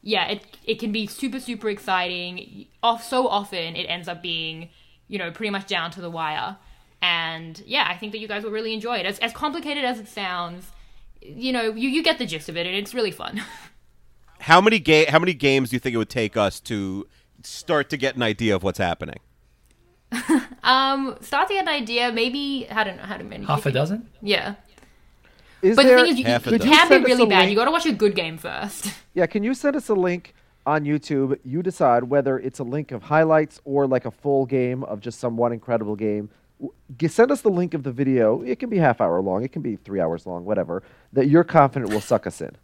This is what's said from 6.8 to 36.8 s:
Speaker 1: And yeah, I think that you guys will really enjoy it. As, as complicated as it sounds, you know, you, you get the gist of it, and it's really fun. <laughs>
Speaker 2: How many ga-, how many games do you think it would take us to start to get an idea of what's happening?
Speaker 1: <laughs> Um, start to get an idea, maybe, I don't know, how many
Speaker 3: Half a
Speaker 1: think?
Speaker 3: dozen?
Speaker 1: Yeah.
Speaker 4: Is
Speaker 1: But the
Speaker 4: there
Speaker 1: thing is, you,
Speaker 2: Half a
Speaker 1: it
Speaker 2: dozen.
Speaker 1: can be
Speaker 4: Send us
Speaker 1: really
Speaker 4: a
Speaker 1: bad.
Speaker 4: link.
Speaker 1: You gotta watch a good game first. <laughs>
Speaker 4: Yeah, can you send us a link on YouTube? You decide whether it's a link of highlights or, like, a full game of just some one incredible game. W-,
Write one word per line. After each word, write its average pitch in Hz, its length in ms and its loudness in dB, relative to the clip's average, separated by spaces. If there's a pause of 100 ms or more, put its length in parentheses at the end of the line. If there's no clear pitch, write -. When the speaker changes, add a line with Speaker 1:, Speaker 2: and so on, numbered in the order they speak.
Speaker 1:
And 165 640 -4
yeah, 247 220 -2
I 175 80 -6
think 208 160 -12
that 220 60 -10
you 214 100 -12
guys 208 160 -8
will 220 80 -8
really 220 200 -6
enjoy 220 260 -6
it. 185 80 -4
As, 196 120 -6
as 233 140 -4
complicated 285 520 -6
as 247 160 -2
it 208 80 -18
sounds, 180 600 -8 (500)
you 233 320 -6
know, 226 220 -2
you, 233 140 -2
you 294 160 0
get 320 140 0
the 247 80 -4
gist 156 220 -10
of 165 80 -8
it, 170 120 -4
and 185 80 -6
it's 202 180 -8
really 208 160 -2
fun. - 360 -10
<laughs> - 60 -18 (840)
Speaker 2:
How 170 220 8
many 220 180 4
ga-, 156 280 6
how 147 120 4
many 175 140 2
games 135 380 2
do 127 60 -2
you 120 40 0
think 127 140 -4
it 117 40 2
would 110 120 -2
take 113 260 -2
us 101 240 0
to 98 480 -6 (340)
start - 460 -4
to 156 80 -6
get 131 200 -4
an 120 60 -2
idea 110 320 2
of 90 80 -2
what's 92 160 -2
happening? 85 440 -4
Speaker 1:
<laughs> - 40 -20 (1400)
Um, 269 580 0
start 294 280 -2
to 403 60 -4
get 381 80 0
an 349 60 -2
idea, 240 420 -2
maybe, 254 580 -4
I 220 140 -2
don't 190 140 -4
know, - 80 -16
how 180 140 -10
many 104 260 -14
Speaker 3:
Half 143 160 0
a - 40 -12
Speaker 1:
think? 135 100 0
Speaker 3:
dozen? 180 340 -2 (120)
Speaker 1:
Yeah. 202 360 -2 (1080)
Speaker 4:
Is 202 140 6
Speaker 1:
But 269 80 8
the 262 60 8
Speaker 4:
there 254 100 10
Speaker 1:
thing 339 120 6
is, 240 60 0
you, 254 60 -2
Speaker 2:
Half - 240 2
a 220 60 4
Speaker 1:
it 226 40 4
Speaker 2:
dozen. 240 140 4
Speaker 1:
can 330 160 8
be 311 60 8
Speaker 4:
Send 254 100 6
us 247 60 4
Speaker 1:
really 247 120 6
Speaker 4:
a 226 60 6
Speaker 1:
bad. 196 120 6
Speaker 4:
link. 185 100 6
Speaker 1:
You 208 60 2
gotta 240 140 2
watch 320 160 0
a 302 60 2
good 202 220 2
game 165 240 -4
first. 196 600 -8
<laughs> - 40 -20 (120)
Speaker 4:
Yeah, 180 120 4
can 202 160 -2
you 240 120 0
send 285 220 0
us - 120 -6
a 220 60 4
link 180 400 0 (320)
on 151 180 2
YouTube? 139 580 0
You 135 200 -4
decide 135 420 4
whether 135 340 2
it's 117 200 -8
a 143 60 -6
link 139 280 -6
of 113 120 -10
highlights 156 600 2
or, 139 220 0
like, 127 180 0
a 120 60 -6
full 139 340 0
game 127 400 -2
of 104 160 -10
just 117 200 -12
some 117 180 -4
one 120 140 2
incredible 110 440 -2
game. 104 320 -2 (320)
W-, - 140 -12 (240)